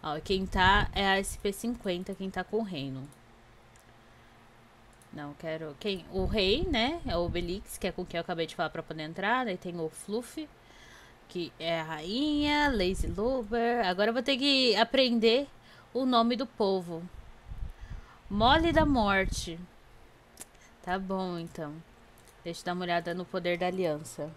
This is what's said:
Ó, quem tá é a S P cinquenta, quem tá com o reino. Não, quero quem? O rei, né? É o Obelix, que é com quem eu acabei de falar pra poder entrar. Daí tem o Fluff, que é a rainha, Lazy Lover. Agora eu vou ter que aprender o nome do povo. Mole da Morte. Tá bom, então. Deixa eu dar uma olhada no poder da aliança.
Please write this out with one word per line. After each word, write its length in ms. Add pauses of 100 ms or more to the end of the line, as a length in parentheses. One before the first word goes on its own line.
Ó, 200
quem 260
tá 480
é 100
a 140
S 180
P 160
cinquenta, 600
quem 160
tá 140
com 140
o 40
reino. 460 (2000)
Não, 220
quero 440
quem? 320
O 140
rei, 400
né? 420
É 100
o 100
Obelix, 500
que 100
é 60
com 120
quem 120
eu 60
acabei 240
de 100
falar 140
pra 120
poder 200
entrar. 420
Daí 140
tem 200
o 120
Fluff, 580 (800)
que 300
é 220
a 40
rainha, 880
Lazy 380
Lover. 760
Agora 220
eu 60
vou 80
ter 160
que 380
aprender 720 (460)
o 140
nome 280
do 120
povo. 560 (1300)
Mole 420
da 140
Morte. 720 (1200)
Tá 160
bom, 400
então. 360 (680)
Deixa 200
eu 20
dar 80
uma 120
olhada 280
no 140
poder 320
da 80
aliança. 720